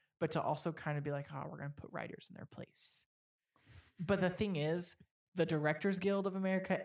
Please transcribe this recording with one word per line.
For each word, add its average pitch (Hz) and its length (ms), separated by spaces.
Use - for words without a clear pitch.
but 160 120
to 160 100
also 151 320
kind 147 240
of 143 60
be 147 80
like, 143 220
"Oh, 139 160
we're 151 100
gonna 143 180
put - 140
writers - 380
in - 60
their - 120
place." - 580
But 185 220
the 180 80
thing 190 260
is, 160 420
the 170 100
Directors 156 540
Guild 196 280
of 190 80
America 190 500